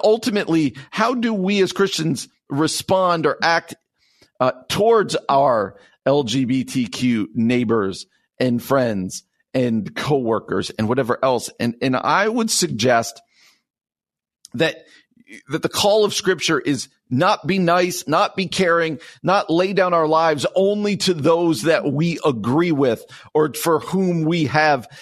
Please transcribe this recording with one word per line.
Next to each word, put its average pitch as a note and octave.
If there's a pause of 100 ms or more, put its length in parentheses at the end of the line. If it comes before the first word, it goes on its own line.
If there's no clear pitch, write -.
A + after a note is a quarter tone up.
ultimately, F#3+ (140)
how A3+
do A#3
we G3
as F3+
Christians D#3+ (220)
respond E3
or C#3+
act, E3 (640)
uh, B2+ (160)
towards G#3 (140)
our B2+ (260)
L C#3
G B2+
B B2
T B2
Q A#2
neighbors A2+ (340)
and A#2+
friends A2+ (320)
and A2+
coworkers A2+
and G#2+
whatever B2
else? B2+ (100)
And, A#2
and B2+
I F3
would A3+
suggest A#2+ (1300)
that, - (640)
that D#3
the D#3+
call G#3
of G3+
Scripture E3
is C3+ (220)
not E3+
be F#3+
nice, F3+
not F3
be F#3+
caring, E3 (240)
not F3+
lay F#3
down F3+
our E3
lives D#3
only G#3
to F#3
those E3
that C#3+
we E3
agree C#3+
with C3+ (300)
or D3+
for D#3+
whom F3+
we D#3+
have C#3+ (160)